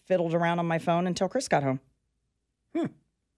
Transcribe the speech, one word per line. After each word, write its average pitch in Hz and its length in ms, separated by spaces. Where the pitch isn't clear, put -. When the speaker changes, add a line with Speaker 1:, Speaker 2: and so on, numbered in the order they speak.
Speaker 1:
fiddled 175 280
around 170 240
on 175 80
my 165 140
phone 170 260
until 185 240
Chris 269 180
got 143 140
home. 135 180
Speaker 2:
Hmm. 320 120